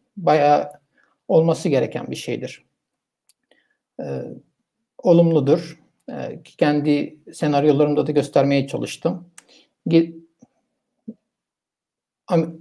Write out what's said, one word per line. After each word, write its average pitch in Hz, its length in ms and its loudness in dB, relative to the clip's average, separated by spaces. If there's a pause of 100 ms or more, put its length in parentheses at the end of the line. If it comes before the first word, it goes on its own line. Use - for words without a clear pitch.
(160)
bayağı 151 540 2 (580)
olması 165 400 2
gereken 127 420 -2
bir 131 60 -8
şeydir. - 480 -10 (1400)
Ee, 151 40 -10 (920)
olumludur. 165 840 2 (280)
Ee, 139 320 -12 (160)
kendi 147 600 0 (140)
senaryolarımda 147 760 2
da 156 60 -4
göstermeye 139 540 0
çalıştım. 151 640 -8 (580)
Ge-, 165 260 2 (2250)
Am-, 170 320 0